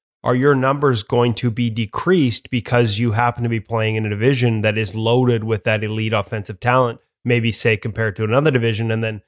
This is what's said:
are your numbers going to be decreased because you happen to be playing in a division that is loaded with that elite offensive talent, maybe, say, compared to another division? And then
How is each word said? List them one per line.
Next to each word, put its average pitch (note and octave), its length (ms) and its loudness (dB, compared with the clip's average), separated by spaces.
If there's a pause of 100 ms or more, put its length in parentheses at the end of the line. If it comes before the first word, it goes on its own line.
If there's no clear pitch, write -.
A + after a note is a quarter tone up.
(240)
are B2+ 120 0
your C#3 180 4
numbers C3+ 480 2
going A#2+ 320 2
to A#2+ 160 -2
be A#2 220 -2
decreased B2 800 0
because A#2 480 0
you A#2 140 0
happen A#2+ 280 0
to A#2+ 80 -2
be A2+ 100 -2
playing A2 360 -4
in G#2+ 100 -2
a G#2 40 -4
division A#2 520 0
that G#2+ 160 0
is G#2 160 -4
loaded A2+ 500 2
with A2 200 -4
that A2 200 0
elite A2 300 -4
offensive G#2 460 -6
talent, B2 400 2 (260)
maybe, A#2+ 260 2
say, A2 240 2
compared G#2+ 420 -4
to A2 60 -4
another C3+ 280 2
division? A2+ 400 -2
And A2+ 120 -2
then A2 240 -8